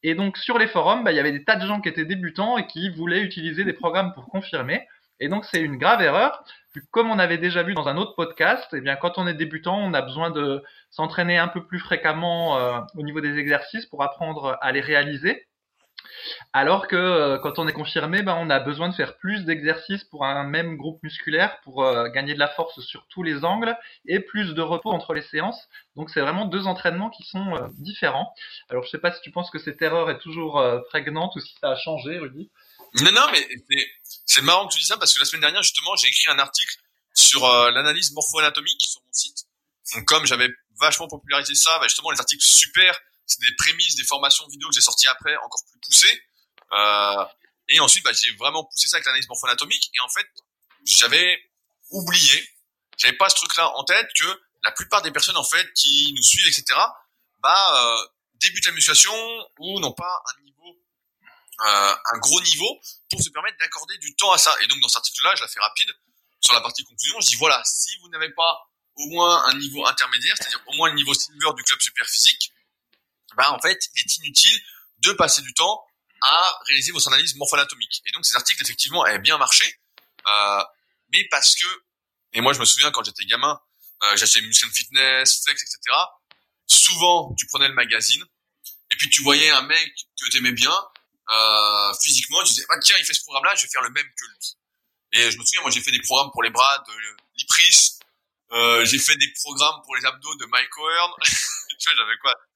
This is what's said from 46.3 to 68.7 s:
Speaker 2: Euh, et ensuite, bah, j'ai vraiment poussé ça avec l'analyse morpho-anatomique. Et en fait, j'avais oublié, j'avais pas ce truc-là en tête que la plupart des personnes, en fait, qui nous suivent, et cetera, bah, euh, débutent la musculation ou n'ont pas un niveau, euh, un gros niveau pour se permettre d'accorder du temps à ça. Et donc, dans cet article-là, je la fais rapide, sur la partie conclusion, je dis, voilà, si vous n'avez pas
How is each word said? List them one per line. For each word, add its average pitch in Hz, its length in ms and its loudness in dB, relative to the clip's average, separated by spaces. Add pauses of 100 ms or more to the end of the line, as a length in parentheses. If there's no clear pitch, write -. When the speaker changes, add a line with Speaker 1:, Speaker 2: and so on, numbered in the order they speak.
Speaker 2:
Euh, 101 520 2 (440)
et 151 100 6
ensuite, - 240 4
bah, 123 100 2
j'ai 120 220 0
vraiment 147 300 -4
poussé - 220 -2
ça 170 100 0
avec 156 80 -4
l'analyse 131 220 -2
morpho-anatomique. 127 680 -4
Et 127 60 -4
en 127 100 -4
fait, 202 180 -4 (580)
j'avais 165 540 4 (520)
oublié, 175 580 2 (480)
j'avais 123 180 2
pas 196 140 4
ce - 60 2
truc-là 165 400 0
en 135 80 -6
tête 208 260 0 (100)
que 185 220 -4 (220)
la - 80 0
plupart - 300 -2
des 156 100 -6
personnes, 151 260 0
en 139 60 -2
fait, 175 300 0
qui 143 420 4
nous 123 80 0
suivent, 185 240 6
et 151 40 6
cetera, 160 440 0 (440)
bah, 175 380 4
euh, 117 300 2 (280)
débutent - 300 0
la 175 60 2
musculation 160 420 4 (460)
ou 190 200 -8
n'ont 139 140 -4
pas 180 300 -8 (120)
un 139 60 -20
niveau, 147 360 -20 (880)
euh, 101 300 4 (180)
un 117 40 -4
gros 175 240 2
niveau 180 400 -2 (300)
pour - 100 -4
se - 80 -2
permettre 185 300 -8
d'accorder 165 400 -8
du - 160 -12
temps 196 160 2
à 175 60 6
ça. 151 240 4
Et - 60 0
donc, 139 140 -2
dans 123 60 2
cet 117 100 2
article-là, 156 380 0
je 143 60 -4
la 110 60 -4
fais 107 120 -12
rapide, - 320 -2 (500)
sur 123 120 4
la 113 80 4
partie - 220 -8
conclusion, 214 380 -8
je - 60 2
dis, - 80 4
voilà, 131 280 2
si - 380 -2
vous 175 80 -20
n'avez 160 240 -6
pas 165 360 -2 (260)